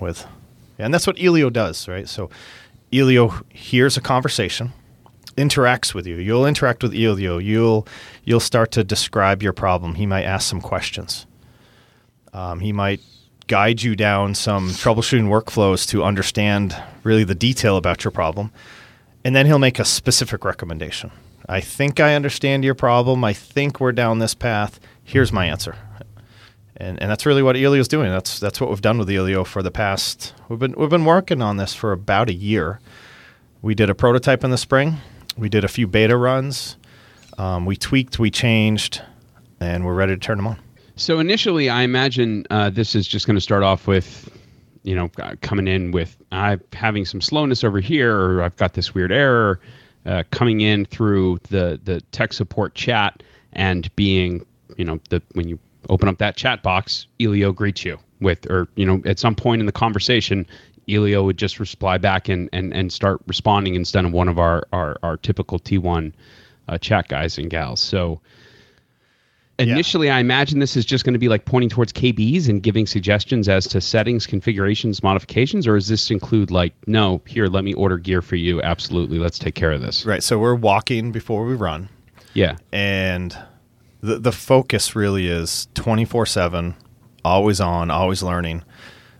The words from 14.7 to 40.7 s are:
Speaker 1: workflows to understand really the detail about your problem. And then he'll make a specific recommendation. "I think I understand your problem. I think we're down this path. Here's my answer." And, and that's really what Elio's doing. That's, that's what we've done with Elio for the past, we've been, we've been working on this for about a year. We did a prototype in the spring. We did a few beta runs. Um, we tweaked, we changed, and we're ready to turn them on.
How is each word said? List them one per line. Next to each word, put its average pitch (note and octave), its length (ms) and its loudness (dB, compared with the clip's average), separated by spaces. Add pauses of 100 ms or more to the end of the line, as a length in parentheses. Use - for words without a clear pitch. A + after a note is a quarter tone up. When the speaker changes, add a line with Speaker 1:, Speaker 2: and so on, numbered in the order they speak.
Speaker 1:
workflows G2+ 600 2
to G2 160 0
understand G2+ 720 0 (260)
really A2 220 4
the F#2+ 100 0
detail A#2 440 2
about F2 260 -2
your A2 60 -2
problem. G2+ 420 -2 (720)
And B2+ 100 0
then C3+ 120 6
he'll D3 120 6
make C3 200 2
a A2 80 0
specific - 580 -2
recommendation. E2 640 -8 (380)
"I F#2 140 -2
think - 360 -2
I D3+ 160 6
understand C#3 480 0
your C3+ 120 2
problem. B2 500 2
I G#2 80 2
think - 480 -4
we're B2+ 120 2
down A2+ 260 2
this A2+ 160 0
path. G#2 440 -2 (240)
Here's - 300 0
my F#2+ 140 0
answer." - 300 -6 (1000)
And, F#2 240 -10
and G2 100 -2
that's G#2+ 140 -4
really C#3 180 4
what C3 140 4
Elio's C3+ 320 4
doing. D3 220 0
That's, F#2 280 -4
that's G2+ 220 -4
what B2+ 80 -2
we've G2+ 140 -4
done A2+ 160 2
with G2 100 -2
Elio F#2+ 360 0
for - 180 -6
the F2+ 80 -4
past, - 640 -4 (140)
we've A#2 100 -6
been, B2+ 180 -2
we've D3+ 140 0
been E3 160 2
working E3 340 2
on G#2 160 0
this G2 180 -4
for G#2+ 180 -2
about G2+ 360 0
a F#2+ 60 0
year. G2 460 -2 (800)
We A2 120 -2
did G#2 140 2
a G2 60 2
prototype B2 500 2
in C3 60 0
the B2 80 0
spring. D3 380 2 (420)
We G#2+ 100 -2
did G#2 160 2
a F#2+ 40 2
few A#2+ 180 -2
beta A2 300 4
runs. C3 600 -2 (640)
Um, F#2 260 -2
we F#2+ 120 -2
tweaked, - 420 -2
we A2+ 120 2
changed, A2 720 0 (580)
and F2 280 -4
we're F2+ 80 -2
ready F#2+ 180 2
to F#2 80 -4
turn A2 160 -4
them G2+ 120 -4
on. A2 100 -8 (380)